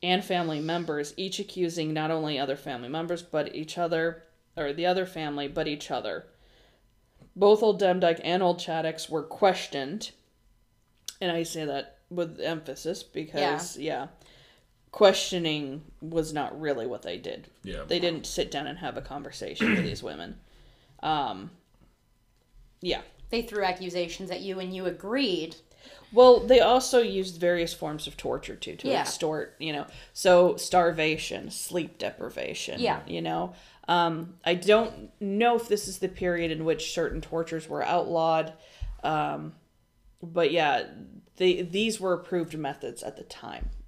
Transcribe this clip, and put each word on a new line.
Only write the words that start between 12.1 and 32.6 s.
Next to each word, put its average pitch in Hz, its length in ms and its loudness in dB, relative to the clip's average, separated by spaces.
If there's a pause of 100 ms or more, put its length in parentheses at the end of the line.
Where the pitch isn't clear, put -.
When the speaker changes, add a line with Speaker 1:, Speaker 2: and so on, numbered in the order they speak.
Speaker 1:
with 170 300 -4
emphasis 160 640 -6
because, 156 760 -4
Speaker 2:
Yeah. 143 220 -6
Speaker 1:
yeah, 143 60 -10 (840)
questioning 160 920 4 (200)
was 160 320 -2
not 143 260 -6
really 139 260 -2
what 120 160 -8
they 87 140 -8
did. - 320 -12 (140)
Speaker 3:
Yeah. 95 240 -8
Speaker 1:
They 175 120 0
didn't 170 280 -2
sit - 240 -4
down 147 160 -6
and 147 140 -10
have 123 180 -8
a - 20 -6
conversation - 720 -6
with 180 100 0
these - 180 -8
women. 85 360 -12 (640)
Um, 135 500 -2 (1300)
yeah. 180 200 -2 (300)
Speaker 2:
They 233 120 -2
threw 208 220 -4
accusations 180 640 -4
at 185 100 -8
you 190 200 -8
and 185 140 -8
you 185 100 -6
agreed. 185 720 -2 (560)
Speaker 1:
Well, 247 280 12
they 233 200 10
also 254 400 8
used 190 400 0
various 175 320 2
forms 151 340 -8
of - 120 -14
torture, - 380 -6
too, - 200 -10
to - 120 -4
Speaker 2:
Yeah. 233 120 2
Speaker 1:
extort, - 580 -4
you 156 140 -6
know. 147 140 -4 (260)
So 180 460 6
starvation, 160 920 0
sleep - 460 -6
deprivation, - 840 -8